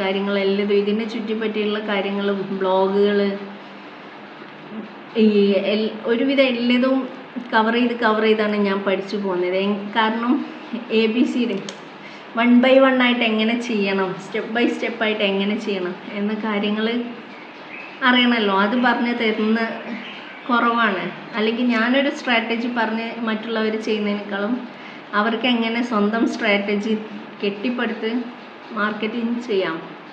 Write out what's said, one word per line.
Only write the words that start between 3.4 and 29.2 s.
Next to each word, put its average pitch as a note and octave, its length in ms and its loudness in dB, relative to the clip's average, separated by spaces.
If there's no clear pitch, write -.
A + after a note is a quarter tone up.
ഈ G#3+ 40 8
എൽ-, G#3+ 200 -2
ഒരുവിധം C4+ 440 4
എല്ലതും B3 440 2
കവർ A3 240 4
ചെയ്ത് A#3+ 160 2
കവർ G#3+ 240 2
ചെയ്താണ് G#3+ 260 2
ഞാൻ G3 100 0
പഠിച്ചു G3 340 -2
പോകുന്നത്. F3+ 420 0
എങ്-, G3+ 160 0
കാരണം A#3 360 2
എ A3+ 40 4
ബി B3 180 4
സി A#3+ 180 2
ഡി F#3+ 80 -2
one A#3+ 140 6
by C4 100 8
one C4 180 6
ആയിട്ട് A#3+ 280 4
എങ്ങനെ A3 220 2
ചെയ്യണം, G3 440 0
step - 320 -6
by A#3+ 80 2
step A3+ 260 -4
ആയിട്ട് G#3+ 180 0
എങ്ങനെ G3 240 0
ചെയ്യണം F#3 280 -2
എന്ന G#3 140 0
കാര്യങ്ങൾ G#3+ 420 0
അറിയണമല്ലോ. A#3+ 560 4
അത് G#3+ 120 2
പറഞ്ഞ് A#3+ 360 2
തരുന്ന A3 380 2
കുറവാണ്. A#3 560 2
അല്ലെങ്കിൽ A#3 300 0
ഞാനൊരു B3+ 420 4
സ്ട്രാറ്റജി A3+ 520 0
പറഞ്ഞ് A3+ 280 -2
മറ്റുള്ളവർ A3 480 -2
ചെയ്യുന്നതിനേക്കാളും G#3 680 -2
അവർക്ക് A#3 340 0
എങ്ങനെ A3+ 380 0
സ്വന്തം G#3+ 320 2
സ്ട്രാറ്റജി G#3 600 2
കെട്ടിപ്പടുത്ത് A3+ 680 -2
മാർക്കറ്റിംഗ് A3 580 -2